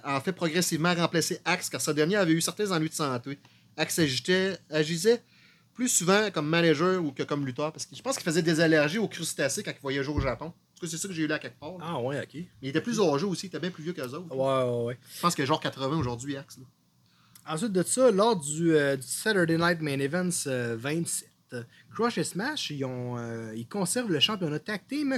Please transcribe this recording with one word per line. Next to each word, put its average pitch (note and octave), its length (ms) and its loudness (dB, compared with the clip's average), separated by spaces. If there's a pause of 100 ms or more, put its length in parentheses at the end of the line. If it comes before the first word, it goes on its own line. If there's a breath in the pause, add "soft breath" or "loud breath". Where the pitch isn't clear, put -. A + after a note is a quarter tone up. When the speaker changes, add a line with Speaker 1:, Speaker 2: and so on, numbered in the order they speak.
Speaker 1:
en C#3 160 0
fait F#3 140 -2
progressivement E3+ 600 0
remplacer E3 520 0
Axe F3+ 240 0
car C3+ 120 -6
ce D#3 100 0
dernier D3+ 240 2
avait F3+ 180 4
eu E3 80 4
certains F#3+ 300 -2
ennuis D#3+ 180 0
de - 60 -10
santé. C3+ 420 -2 (400 soft breath)
Axe E3 220 0
agitait, F3 580 2 (120)
agissait E3 520 2 (520 soft breath)
plus B3 140 -2
souvent G3+ 460 4
comme D3+ 160 0
manager E3+ 540 4
ou D3 80 -2
que C3+ 120 -6
comme C#3+ 220 -2
lutteur D3 260 -4
parce - 140 -12
que - 100 -16
je - 60 -16
pense C4+ 140 -2
qu'il - 100 -10
faisait E3 160 2
des D#3+ 180 2
allergies D#3+ 380 4
aux G#3+ 100 0
crustacés D#3 560 -4
quand D#3+ 80 -8
il - 100 -16
voyageait C#3 300 -2
au D3 80 -2
Japon. C3 280 -2
En - 320 -20
tout - 20 -20
cas, F3 60 -6
c'est D#3+ 100 -8
ça F3+ 100 -6
que G3 60 -10
j'ai D#3+ 100 -4
eu D3+ 40 0
là D3+ 120 -2
quelque B2+ 200 -14
part, F3 180 -12
là. D#3 100 -12
Speaker 2:
Ah D#3+ 140 -4
ouais, C3 180 -2
ok. G2+ 140 -8
Speaker 1:
Mais E3+ 140 -12 (160)
il C3+ 60 -6
était D#3 120 0
plus A#3 180 -2
âgé D3 260 4
aussi, F#3+ 200 -4
il F#3+ 40 -14
était D3+ 100 -8
bien F3 120 -4
plus D#3+ 120 -14
vieux F3 100 -6
qu'eux D#3 80 -8
autres. C#3 340 -8
Speaker 2:
Ouais, C3 280 2 (160)
ouais, A#2 80 0
ouais. B2 100 -6 (180)
Speaker 1:
Je - 60 -14
pense F3 140 2
qu'il D3 80 0
a - 20 2
genre D3+ 160 2
quatre-vingts C3+ 360 -2
aujourd'hui, B2+ 380 -4
Axe, C#3 220 -14
là. C3 60 -20 (840 soft breath)
Speaker 2:
Ensuite E3 220 -2
de F3+ 100 4
ça, B3 300 6
lors G#3 240 6
du, D#3 400 2
euh, C#3 220 4
du C3 100 -12
Saturday F3 500 2
Night E3+ 220 2
Main C#3+ 200 -2
Events, E3 480 -2
euh, A#2+ 300 -2
vingt-sept, D3 520 -4 (640 soft breath)
Crush A3+ 240 0
et D#3+ 80 0
Smash, B3+ 460 -6
ils C#3 120 -4
ont, B2 340 -6
euh, A2+ 380 -8
ils A#2 120 -8
conservent G3+ 440 -2
le D3 80 2
championnat D#3 400 -4
tag G#3 260 -8
team C4+ 320 -4